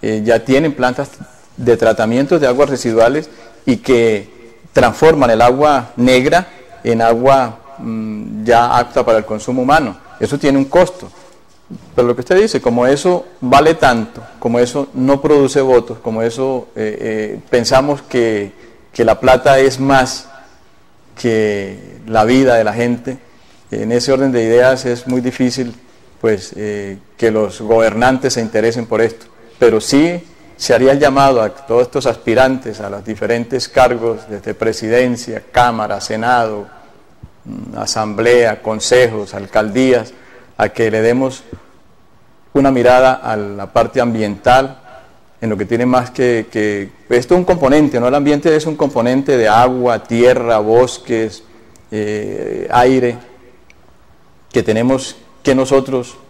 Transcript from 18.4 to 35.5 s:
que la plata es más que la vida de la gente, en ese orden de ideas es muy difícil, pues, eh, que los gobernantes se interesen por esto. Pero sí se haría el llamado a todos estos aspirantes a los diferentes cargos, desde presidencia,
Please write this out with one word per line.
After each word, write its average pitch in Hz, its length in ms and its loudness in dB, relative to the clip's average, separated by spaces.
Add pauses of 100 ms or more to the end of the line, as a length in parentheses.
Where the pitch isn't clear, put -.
que 120 120 0
la 110 140 2
plata 131 400 4
es 131 220 2
más 135 480 0 (880)
que 104 920 -4
la 110 180 2
vida 127 320 4
de 113 80 2
la 107 80 0
gente, 120 460 -4 (520)
en 110 220 -4
ese 120 200 0
orden 135 200 0
de 120 100 0
ideas 123 420 2
es 120 220 -6
muy 127 140 -2
difícil, 123 540 -4 (460)
pues, 107 360 -4
eh, 101 420 -10 (180)
que 113 140 0
los 107 300 -2
gobernantes 113 720 2
se 120 60 -4
interesen 113 460 -2
por 110 140 -2
esto. - 260 -2 (320)
Pero 110 220 4
sí 170 420 0 (340)
se - 180 0
haría 127 180 4
el 143 80 2
llamado 135 420 2
a 104 80 -2
todos 120 320 -2
estos 123 240 -4
aspirantes 120 760 -2
a 101 100 -10
los 101 140 -12
diferentes 113 640 -6
cargos, 117 600 0
desde 104 260 -10
presidencia, 113 960 -2